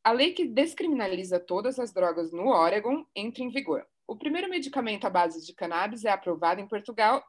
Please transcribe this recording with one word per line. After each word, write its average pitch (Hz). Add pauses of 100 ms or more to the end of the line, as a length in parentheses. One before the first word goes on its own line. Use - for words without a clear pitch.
A 226
lei 277
que 349
descriminaliza 214
todas 208
as 233
drogas 170
no 180
Oregon 214 (120)
entra 233
em 247
vigor. 226 (240)
O 220
primeiro 330
medicamento 269
à 190
base 170
de -
cannabis 196
é 214
aprovado 175
em 196
Portugal 220